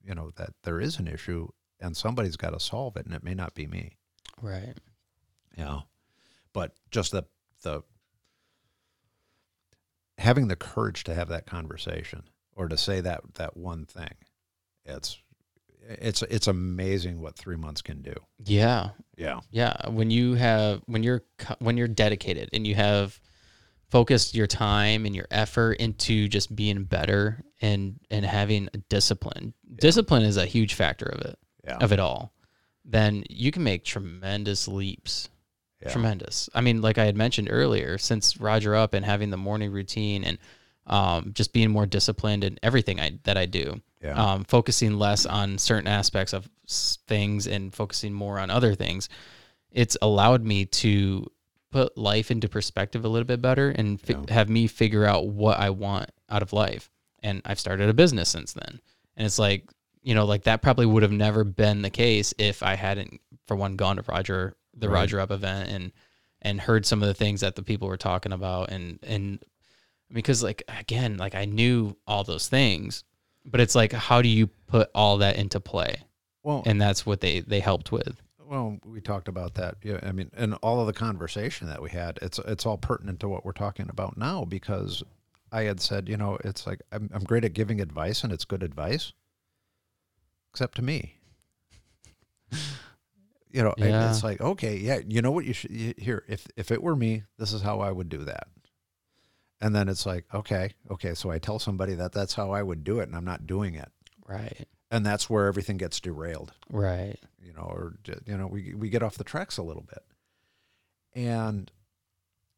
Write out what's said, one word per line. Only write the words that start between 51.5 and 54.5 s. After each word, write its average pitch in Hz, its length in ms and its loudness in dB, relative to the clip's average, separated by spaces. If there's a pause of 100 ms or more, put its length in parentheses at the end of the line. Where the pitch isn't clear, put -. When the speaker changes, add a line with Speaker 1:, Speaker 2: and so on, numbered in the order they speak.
Speaker 2:
put - 260 2
life 107 320 2
into 113 180 0
perspective 107 560 -4
a 113 40 0
little 117 180 0
bit 120 160 -2
better 131 280 4
and 104 300 0
fi-, - 140 -2
Speaker 1:
Yeah. 71 180 -6
Speaker 2:
have 110 160 6
me 113 200 4